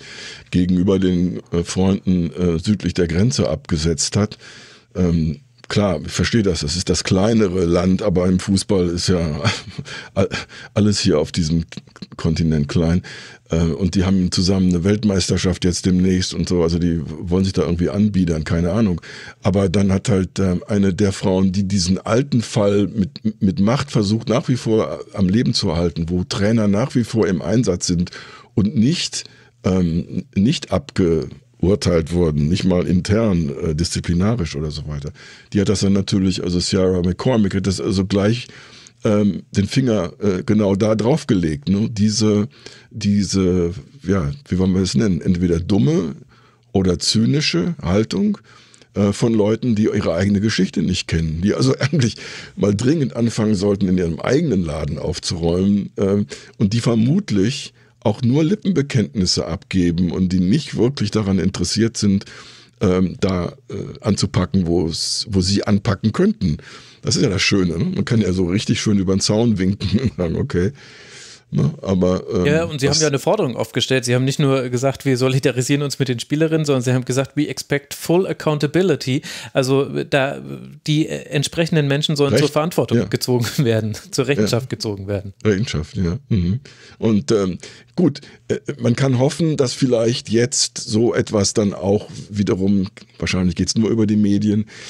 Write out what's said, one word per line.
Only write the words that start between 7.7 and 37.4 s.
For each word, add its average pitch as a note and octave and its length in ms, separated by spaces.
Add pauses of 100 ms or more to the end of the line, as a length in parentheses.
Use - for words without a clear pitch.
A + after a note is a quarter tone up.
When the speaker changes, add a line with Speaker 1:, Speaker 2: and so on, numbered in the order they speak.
Speaker 1:
aber F2+ 240
im F#2 120
Fußball F#2+ 500
ist E2+ 180
ja E2 340 (360)
<laughs> - 360
all-, F#2+ 160 (460)
alles G#2 240
hier F2 180
auf D2+ 140
diesem E2 340 (520)
Kontinent D#2 500
klein. E2+ 340 (500)
Äh, E2 100
und F2 340
die F#2+ 80
haben F#2 280
zusammen F#2 380
eine F2 140
Weltmeisterschaft G2 840
jetzt F2 200
demnächst F#2 480
und E2+ 160
so, F2 120
also E2 160
die E2+ 260
wollen E2+ 400
sich F#2+ 100
da F2+ 100
irgendwie D#2+ 260
anbiedern, F#2 540
keine E2+ 280
Ahnung. F#2+ 300 (400)
Aber G2 280
dann G2 220
hat F#2+ 180
halt, F#2+ 300
ähm, F#2 280
eine G2 260
der G2 180
Frauen, F#2+ 400
die G2 160
diesen F#2 320
alten B2+ 420
Fall G2+ 460
mit, G#2+ 540
mit F#2+ 180
Macht A2+ 320
versucht, A2 360
nach A#2 220
wie B2+ 80
vor E2+ 420 (140)
am G2 160
Leben A#2 240
zu G2+ 160
erhalten, E2+ 400
wo F2+ 140
Trainer G#2 440
nach G#2 260
wie B2 100
vor G#2+ 240
im F2+ 140
Einsatz F#2+ 460
sind F2 240 (420)
und G#2 220
nicht, - 480 (400)
ähm, F2+ 640 (100)
nicht A2 360
abgeurteilt E2 1400
wurden, D#2 380
nicht F2 160
mal F2+ 200
intern, F#2 640 (140)
äh, E2 100
disziplinarisch F2 840
oder D2+ 140
so D2 180
weiter. D2 240 (420)
Die G2+ 80
hat F#2+ 80
das G2 100
dann G2 140
natürlich, F#2+ 500
also F2+ 160
Ciara F#2 420
McCormick F#2+ 540